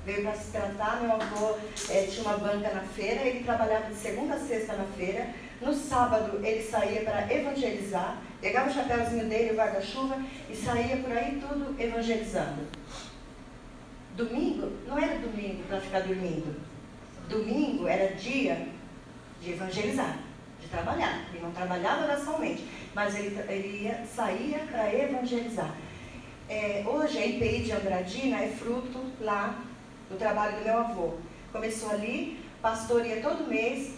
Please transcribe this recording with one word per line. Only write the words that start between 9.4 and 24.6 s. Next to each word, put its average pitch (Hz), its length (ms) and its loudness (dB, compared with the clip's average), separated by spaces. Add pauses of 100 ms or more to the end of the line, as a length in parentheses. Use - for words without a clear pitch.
o - 20 2
guarda-chuva, 240 680 2 (280)
e 214 60 -8
saía 240 420 2
por 254 140 -2
aí 240 300 0
tudo 285 400 -2
evangelizando. 220 880 0 (1500)
Domingo, - 560 0 (160)
não 277 120 0
era 320 180 2
domingo 208 500 -4
pra 190 140 -2
ficar 190 200 0
dormindo, 170 540 -2 (720)
domingo - 600 2
era 190 260 4
dia 208 540 0 (720)
de 175 120 -6
evangelizar, 202 680 0 (420)
de 170 60 -12
trabalhar. 170 680 0
Ele 165 80 -8
não 170 100 -4
trabalhava 185 520 0
oracionalmente, 294 600 0 (300)
mas 202 220 2
ele, 202 200 -2 (140)
ele 196 360 -2
ia, 233 200 -2
saía - 540 0 (100)